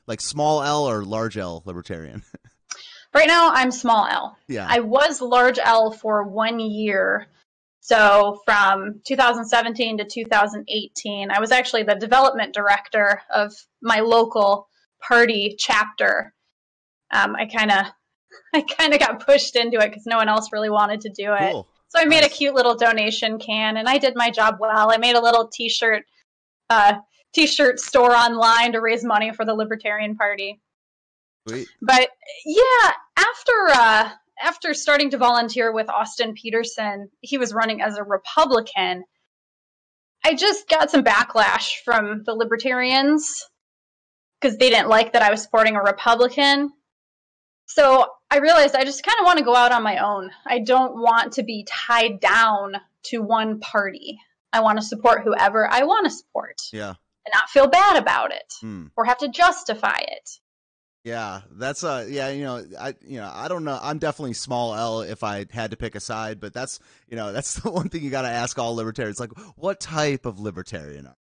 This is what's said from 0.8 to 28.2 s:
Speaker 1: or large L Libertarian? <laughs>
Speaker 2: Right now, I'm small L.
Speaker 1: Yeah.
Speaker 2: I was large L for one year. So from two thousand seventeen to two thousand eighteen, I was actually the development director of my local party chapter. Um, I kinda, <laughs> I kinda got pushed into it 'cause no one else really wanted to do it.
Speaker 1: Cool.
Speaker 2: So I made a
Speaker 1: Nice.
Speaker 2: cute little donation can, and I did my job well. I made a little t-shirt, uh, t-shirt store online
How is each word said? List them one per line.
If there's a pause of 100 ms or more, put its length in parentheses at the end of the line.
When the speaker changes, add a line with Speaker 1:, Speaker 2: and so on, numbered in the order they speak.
Speaker 1:
or
large
L
Libertarian?
<laughs> (800)
Speaker 2:
Right
now,
I'm
small
L. (120)
Speaker 1:
Yeah.
Speaker 2:
I
was
large
L
for
one
year. (500)
So
from
two
thousand
seventeen
to
two
thousand
eighteen,
I
was
actually
the
development
director (100)
of (280)
my
local (340)
party
chapter. (800)
Um,
I
kinda, (300)
<laughs>
I
kinda
got
pushed
into
it
'cause
no
one
else
really
wanted
to
do
it.
Speaker 1:
Cool. (220)
Speaker 2:
So
I
made
a
Speaker 1:
Nice.
Speaker 2:
cute
little
donation
can,
and
I
did
my
job
well.
I
made
a
little
t-shirt, (680)
uh, (380)
t-shirt
store
online